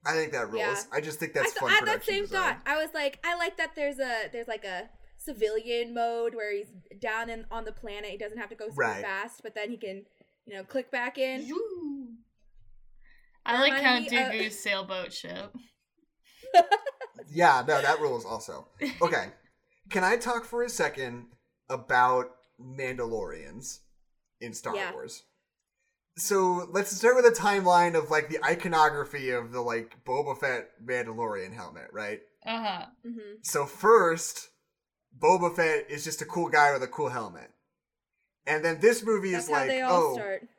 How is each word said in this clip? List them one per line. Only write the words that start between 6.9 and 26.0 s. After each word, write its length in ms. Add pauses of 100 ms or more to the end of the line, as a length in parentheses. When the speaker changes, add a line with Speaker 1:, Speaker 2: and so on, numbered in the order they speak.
Speaker 2:
down 280
in, 220
on 140
the 80
planet. 380
He 60
doesn't 220
have 100
to 60
go 140
super 120
Speaker 1:
Right. 220
Speaker 2:
fast, 400
but 120
then 160
he 60
can, 300 (400)
you 80
know, 100
click 260
back 280
in. 280
Speaker 3:
Yoo-hoo. 680 (1300)
I 160
like 140
Speaker 2:
Remind 100 (240)
Speaker 3:
Count 40
Speaker 2:
me 60
of 320
Speaker 3:
Dooku's 120
sailboat 500
ship. 420 (1000)
Speaker 2:
<laughs> 100 (680)
Speaker 1:
Yeah, 340
no, 140
that 200
rules 240
also. 440 (160)
Speaker 3:
<laughs> 180
Speaker 1:
Okay. 240 (640)
Can 140
I 120
talk 280
for 180
a 60
second 580 (420)
about 640 (300)
Mandalorians 1200 (600)
in 140
Star 200
Speaker 2:
Yeah. 180
Speaker 1:
Wars? 320 (920)